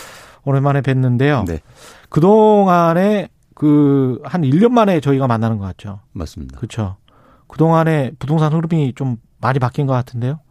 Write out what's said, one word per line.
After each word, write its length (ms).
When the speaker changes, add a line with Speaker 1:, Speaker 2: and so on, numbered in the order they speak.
Speaker 1:
오랜만에 380
뵀는데요. 640
Speaker 2:
네. 140
Speaker 1:
그동안에 1160
그 680
한 200
일 160
년 140
만에 260
저희가 260
만나는 320
것 60
같죠. 360
Speaker 2:
맞습니다. 460
Speaker 1:
그렇죠. 380
그동안의 680
부동산 340
흐름이 420
좀 220
많이 180
바뀐 280
것 60
같은데요? 480